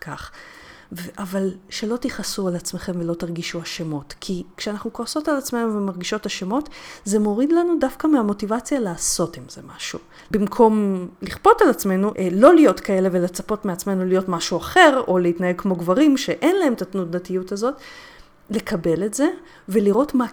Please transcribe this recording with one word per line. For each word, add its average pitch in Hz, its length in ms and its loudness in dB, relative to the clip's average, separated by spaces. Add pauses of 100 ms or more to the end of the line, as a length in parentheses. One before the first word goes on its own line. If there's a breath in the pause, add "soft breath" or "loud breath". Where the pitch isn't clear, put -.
כך. 143 260 -12 (600 loud breath)
ו-, 175 260 -12
אבל 196 320 -2 (180)
שלא 226 280 -4
תכעסו - 520 -4
על 175 80 -2
עצמכם 180 400 -6
ולא 170 180 -2
תרגישו 170 480 -6
אשמות, 156 580 -8
כי 180 240 -6 (120)
כשאנחנו 208 360 -8
כועסות 302 360 -6
על 294 80 2
עצמנו 233 380 -2
ומרגישות 196 520 -4
אשמות, 214 420 -4 (360 loud breath)
זה 208 140 0
מוריד 214 340 2
לנו 339 280 2
דווקא 262 260 -2
מהמוטיבציה 233 760 0
לעשות 170 560 -2
עם 127 120 -14
זה - 120 -18 (160)
משהו. - 220 -10 (320 loud breath)
במקום 208 760 2 (160)
לכפות 392 400 4
על 294 80 6
עצמנו, 196 480 0
אה, 185 140 -2
לא 262 220 10
להיות 247 260 6
כאלה 190 320 2
ולצפות 180 520 -2
מעצמנו 185 400 -2
להיות 185 240 2
משהו 170 280 -2
אחר, 277 520 6
או 185 100 2
להתנהג 180 420 0
כמו 185 160 0
גברים 254 400 4
שאין 311 400 0
להם 311 160 2
את 220 100 -4
התנודתיות 185 720 -6
הזאת, 233 220 -4 (760 loud breath)
לקבל 175 560 -2
את 208 80 -6
זה 285 140 2 (400 loud breath)
ולראות 208 460 2
מה 247 180 2